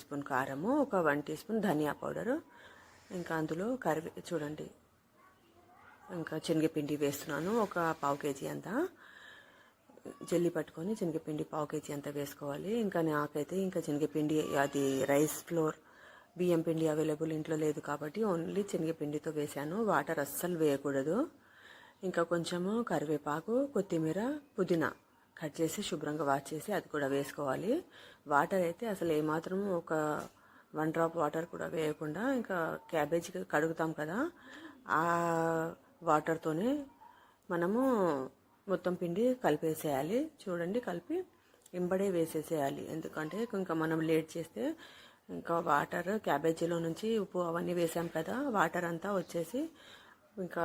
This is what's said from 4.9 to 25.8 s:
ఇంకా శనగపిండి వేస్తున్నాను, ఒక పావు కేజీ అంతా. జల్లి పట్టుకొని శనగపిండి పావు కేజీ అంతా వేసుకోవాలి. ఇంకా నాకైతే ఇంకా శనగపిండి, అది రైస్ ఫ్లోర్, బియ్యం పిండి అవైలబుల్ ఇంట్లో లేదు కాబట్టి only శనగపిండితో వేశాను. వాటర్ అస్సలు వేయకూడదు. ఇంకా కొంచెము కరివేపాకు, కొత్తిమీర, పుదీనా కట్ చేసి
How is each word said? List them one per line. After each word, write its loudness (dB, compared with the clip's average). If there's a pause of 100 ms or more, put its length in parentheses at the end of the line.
ఇంకా -4 (120)
శనగపిండి 2
వేస్తున్నాను, 0 (100)
ఒక -2 (260)
పావు 2
కేజీ -2
అంతా. -8 (1600)
జల్లి 4
పట్టుకొని -4
శనగపిండి -2
పావు -2
కేజీ -6
అంతా -6
వేసుకోవాలి. -6 (120)
ఇంకా 0
నాకైతే 0 (100)
ఇంకా -2
శనగపిండి, 2 (260)
అది 0 (280)
రైస్ 4 (100)
ఫ్లోర్, 0 (600)
బియ్యం 4
పిండి 2
అవైలబుల్ 0
ఇంట్లో -2
లేదు 2 (100)
కాబట్టి -4 (140)
only 0
శనగపిండితో -2
వేశాను. -4 (120)
వాటర్ 2
అస్సలు -4
వేయకూడదు. 2 (880)
ఇంకా 2
కొంచెము 0 (180)
కరివేపాకు, -2 (220)
కొత్తిమీర, 0 (340)
పుదీనా 2 (500)
కట్ -8
చేసి 0